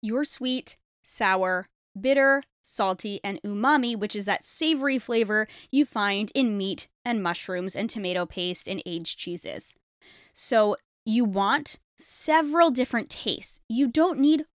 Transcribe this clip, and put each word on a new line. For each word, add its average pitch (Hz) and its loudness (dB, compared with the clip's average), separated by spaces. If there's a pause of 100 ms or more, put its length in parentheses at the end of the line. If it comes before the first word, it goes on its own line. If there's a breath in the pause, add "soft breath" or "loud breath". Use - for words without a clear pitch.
Your 233 0
sweet, 254 -4 (280)
sour, 190 0 (300)
bitter, 269 4 (180)
salty, 196 -4
and 196 -6
umami, 240 2
which 208 -4
is 202 -6
that 196 -2
savory 277 0
flavor 214 0 (240 loud breath)
you 269 6
find 202 -2
in 226 2
meat 196 -4 (160)
and 240 -2
mushrooms 180 -4
and 220 -4
tomato 180 -4
paste 180 -6
and 190 -6
aged 170 -6
cheeses. - -10 (600 soft breath)
So 214 2 (300)
you 226 2
want 208 0 (180)
several 311 2
different 247 -2
tastes. - -8 (120)
You 247 2
don't 311 2
need 302 6 (120)